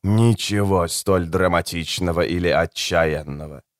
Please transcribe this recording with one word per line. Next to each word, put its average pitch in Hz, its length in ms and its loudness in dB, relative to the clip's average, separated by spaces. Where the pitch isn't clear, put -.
Ничего 101 840 2
столь 92 400 0
драматичного 87 920 0
или 87 260 0
отчаянного. 76 1120 -2